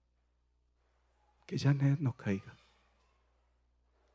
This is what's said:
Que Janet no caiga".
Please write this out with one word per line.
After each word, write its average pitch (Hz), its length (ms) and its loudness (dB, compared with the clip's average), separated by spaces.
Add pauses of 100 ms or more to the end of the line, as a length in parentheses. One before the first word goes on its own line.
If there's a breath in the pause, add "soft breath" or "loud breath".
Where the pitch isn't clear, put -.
(1500)
Que - 140 -6
Janet 139 400 2
no 135 140 -2
caiga". - 420 -4 (1600)